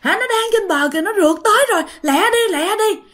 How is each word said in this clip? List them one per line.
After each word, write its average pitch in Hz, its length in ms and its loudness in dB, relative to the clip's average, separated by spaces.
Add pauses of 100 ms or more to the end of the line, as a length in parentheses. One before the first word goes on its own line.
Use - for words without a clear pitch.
Hả, 311 200 -2
nó 508 60 -2
đang 453 260 -2
trên 440 160 0
bờ 294 240 0
kìa, 320 80 -2
nó 359 120 -4
rượt 330 320 2
tới 453 280 4
rồi, 339 100 0 (200)
lẹ 302 280 2
đi, 466 220 0
lẹ 339 240 -2
đi. 427 240 0 (140)